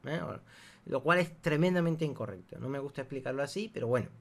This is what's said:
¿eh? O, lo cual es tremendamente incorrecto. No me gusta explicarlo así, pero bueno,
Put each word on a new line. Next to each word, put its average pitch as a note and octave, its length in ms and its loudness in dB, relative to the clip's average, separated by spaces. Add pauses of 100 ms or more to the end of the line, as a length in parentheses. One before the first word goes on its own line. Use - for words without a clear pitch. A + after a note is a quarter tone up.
¿eh? D3+ 140 -2
O, - 220 -6 (440)
lo C3+ 160 -2
cual E3+ 180 6
es E3+ 220 -2
tremendamente E3 640 4
incorrecto. G#2+ 560 -6
No A#2 80 -6
me C#3 120 -4
gusta C#3 220 -8
explicarlo C3+ 400 -4
así, G3+ 320 -4
pero A2+ 140 -2
bueno, A#2+ 220 2 (120)